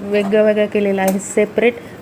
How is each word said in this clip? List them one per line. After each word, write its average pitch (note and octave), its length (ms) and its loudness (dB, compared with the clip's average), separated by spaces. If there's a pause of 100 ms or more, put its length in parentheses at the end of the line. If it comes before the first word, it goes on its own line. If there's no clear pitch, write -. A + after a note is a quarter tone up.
वेगळं G3+ 420 2
वेगळं G#3+ 220 2
केलेलं G3 360 0
आहे F#3+ 160 0
सेपरेट, G#3+ 560 0 (280)